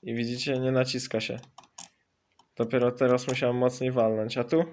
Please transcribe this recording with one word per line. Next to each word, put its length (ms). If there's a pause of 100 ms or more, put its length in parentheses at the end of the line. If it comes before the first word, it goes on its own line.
I 120
widzicie, 440
nie 140
naciska 480
się. 180 (1160)
Dopiero 360
teraz 360
musiałem 280
mocniej 360
walnąć, 460
a 60
tu? 280